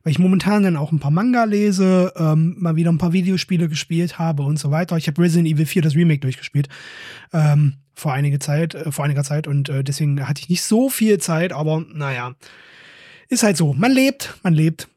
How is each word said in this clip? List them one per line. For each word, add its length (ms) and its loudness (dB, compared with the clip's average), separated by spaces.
weil 80 -2
ich 80 2
momentan 460 2
dann 120 2
auch 160 -4
ein 80 0
paar 120 -2
Manga 320 2
lese, 720 2
ähm, 420 2
mal 180 -2
wieder 140 2
ein 80 2
paar 140 0
Videospiele 560 0
gespielt 500 -4
habe 240 -2
und 160 -2
so 140 -2
weiter. 240 -2
Ich 100 -2
hab 140 -2
Resident 280 4
Evil 180 2
vier 160 0
das 120 2
Remake 260 4
durchgespielt, 480 -4
ähm, 420 2
vor 140 -4
einige 260 0
Zeit, 360 -2
äh, 180 -6
vor 140 -4
einiger 180 0
Zeit 240 -4
und, 220 -2
äh, 120 -2
deswegen 460 -2
hatte 140 -2
ich 80 -12
nicht 120 -4
so 280 2
viel 280 2
Zeit, 360 -2
aber 280 -2
naja, 400 -6
ist 140 -2
halt 140 2
so. 160 2
Man 180 2
lebt, 520 0
man 100 2
lebt. 440 0